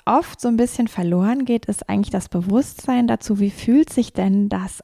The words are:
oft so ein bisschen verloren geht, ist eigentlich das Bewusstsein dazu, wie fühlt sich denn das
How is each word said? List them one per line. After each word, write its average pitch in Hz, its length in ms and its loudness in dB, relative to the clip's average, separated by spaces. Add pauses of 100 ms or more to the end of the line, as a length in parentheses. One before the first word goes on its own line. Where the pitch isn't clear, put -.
oft 262 360 0
so 247 80 -2
ein 240 80 2
bisschen 240 320 0
verloren 190 580 0
geht, 233 200 0
ist - 220 -6
eigentlich 202 220 0
das 180 180 -4
Bewusstsein 240 800 0
dazu, 220 340 0
wie 202 100 2
fühlt 269 400 2
sich - 220 0
denn 196 360 2
das 185 360 -6